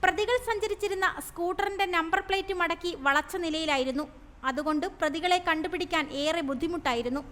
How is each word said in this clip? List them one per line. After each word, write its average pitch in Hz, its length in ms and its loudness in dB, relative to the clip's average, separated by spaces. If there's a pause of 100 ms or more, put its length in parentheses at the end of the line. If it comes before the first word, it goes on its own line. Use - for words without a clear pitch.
പ്രതികൾ 403 340 4 (120)
സഞ്ചരിച്ചിരുന്ന 403 580 0 (200)
സ്കൂട്ടറിന്റെ 381 600 0 (100)
നമ്പർ 330 300 2
പ്ലേറ്റ് 381 340 0
മടക്കി 339 300 0 (160)
വളച്ച 294 380 2
നിലയിലായിരുന്നു. 302 600 0 (460)
അതുകൊണ്ട് 302 360 0 (140)
പ്രതികളെ 330 380 2 (100)
കണ്ടുപിടിക്കാൻ 330 560 0 (200)
ഏറെ 320 240 2
ബുദ്ധിമുട്ടായിരുന്നു. 262 840 0